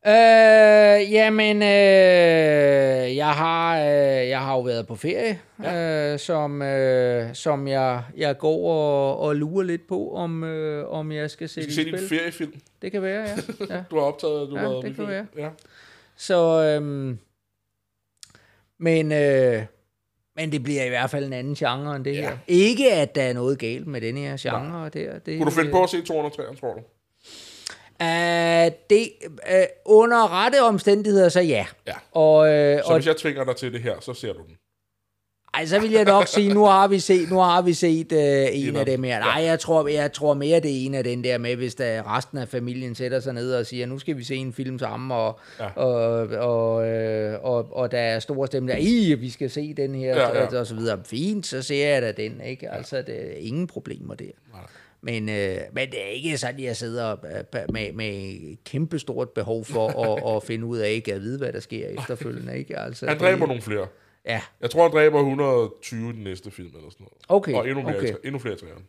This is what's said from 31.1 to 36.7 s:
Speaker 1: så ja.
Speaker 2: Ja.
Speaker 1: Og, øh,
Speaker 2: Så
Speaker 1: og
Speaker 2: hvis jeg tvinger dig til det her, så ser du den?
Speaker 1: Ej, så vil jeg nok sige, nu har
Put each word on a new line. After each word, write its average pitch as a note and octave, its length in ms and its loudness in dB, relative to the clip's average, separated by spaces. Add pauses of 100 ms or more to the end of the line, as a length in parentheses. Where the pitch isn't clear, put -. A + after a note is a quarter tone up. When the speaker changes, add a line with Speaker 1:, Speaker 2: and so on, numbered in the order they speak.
Speaker 1:
så F3+ 120 2
ja. B2+ 240 0 (220)
Speaker 2:
Ja. - 60 -10 (180)
Speaker 1:
Og, D#3 380 8
øh, D3 280 4
Speaker 2:
Så C#3+ 100 -2
Speaker 1:
og E3 80 6
Speaker 2:
hvis D3+ 120 2
jeg D#3+ 100 2
tvinger C#3 260 -4
dig B2 120 -2
til B2 180 -8
det A#2 80 -8
her, G#2+ 180 -4
så - 140 -12
ser G#2+ 200 -8
du - 140 -12
den? E2 80 -20 (960)
Speaker 1:
Ej, D#3 120 -2
så F3+ 140 0
vil A3 120 0
jeg G#3+ 140 4
nok G3 220 6
sige, G3+ 260 2
nu G#3 120 6
har G3 220 8